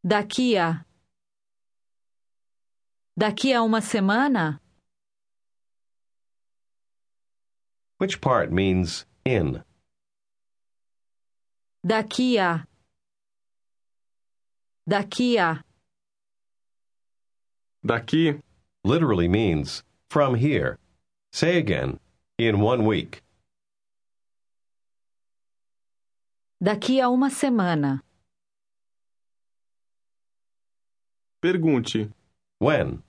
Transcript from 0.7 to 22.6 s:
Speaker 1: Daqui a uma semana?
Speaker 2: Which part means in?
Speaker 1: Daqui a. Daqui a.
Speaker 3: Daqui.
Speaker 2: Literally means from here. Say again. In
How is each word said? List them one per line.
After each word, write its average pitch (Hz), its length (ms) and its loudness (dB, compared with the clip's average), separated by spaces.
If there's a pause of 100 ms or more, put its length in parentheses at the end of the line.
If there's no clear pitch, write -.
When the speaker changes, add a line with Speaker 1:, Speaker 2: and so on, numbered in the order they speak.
Speaker 1:
Daqui 214 360 0
a 233 120 2
uma 220 180 0
semana? 208 800 0 (3500)
Speaker 2:
Which 190 220 -4
part 120 300 0
means 92 560 0 (180)
in? 80 380 -2 (2250)
Speaker 1:
Daqui 220 540 0
a. 170 300 -2 (2250)
Daqui 208 520 0
a. 160 240 -2 (2250)
Speaker 3:
Daqui. 147 560 0 (440)
Speaker 2:
Literally 110 440 2
means 87 560 0 (260)
from 139 260 2
here. 113 420 0 (560)
Say 175 240 0
again. 67 420 -2 (400)
In 113 220 2